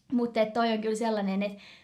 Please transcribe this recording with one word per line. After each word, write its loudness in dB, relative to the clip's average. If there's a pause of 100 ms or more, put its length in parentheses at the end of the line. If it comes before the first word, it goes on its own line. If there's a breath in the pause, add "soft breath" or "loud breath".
(120)
Mutta 0
toi 0
on 0
kyllä -2
sellainen, 0
että -6 (220 loud breath)